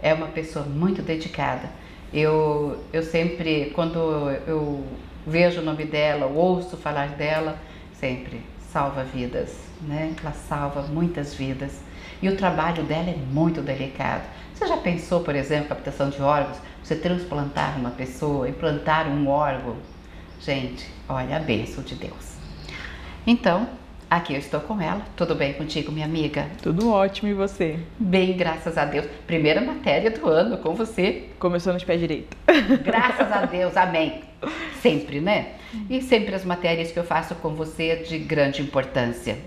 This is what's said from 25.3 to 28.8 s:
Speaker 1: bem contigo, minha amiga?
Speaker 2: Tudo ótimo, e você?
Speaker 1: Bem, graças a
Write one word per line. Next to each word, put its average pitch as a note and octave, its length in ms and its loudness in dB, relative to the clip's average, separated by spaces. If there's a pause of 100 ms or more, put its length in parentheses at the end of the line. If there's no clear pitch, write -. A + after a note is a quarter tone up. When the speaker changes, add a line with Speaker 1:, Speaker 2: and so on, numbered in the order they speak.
Speaker 1:
bem C#3 180 0
contigo, D3 380 -4
minha D#3 140 -2
amiga? D3+ 440 0 (120)
Speaker 2:
Tudo G3+ 300 2
ótimo, G3 380 4
e G3+ 40 2
você? F#3+ 460 0 (200)
Speaker 1:
Bem, F#3 360 4
graças E3 420 0
a D3 80 4